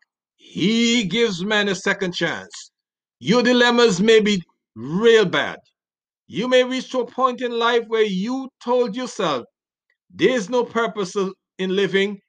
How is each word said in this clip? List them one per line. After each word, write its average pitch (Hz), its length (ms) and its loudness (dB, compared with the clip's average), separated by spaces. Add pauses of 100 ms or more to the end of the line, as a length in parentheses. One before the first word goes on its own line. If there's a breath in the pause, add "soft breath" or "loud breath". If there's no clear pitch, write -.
(360)
He 233 680 0
gives 190 400 -2
men 208 240 0
a 190 60 -2
second 185 380 -4
chance. 123 600 -8 (480)
Your 202 220 2
dilemmas 240 580 2
may 220 200 6
be 202 220 0 (320)
real 202 520 4
bad. 131 320 -2 (680)
You 196 220 -6
may 254 160 4
reach 254 260 -6
to 254 100 -2
a 233 60 -4
point 247 340 -2
in 240 120 -4
life 233 340 0
where 220 160 0
you 220 460 -2 (120)
told 247 360 0
yourself, 165 500 -4 (640)
"There's 185 400 0
no 240 140 0
purpose 208 500 -4 (440)
in 185 180 -2
living." 196 520 0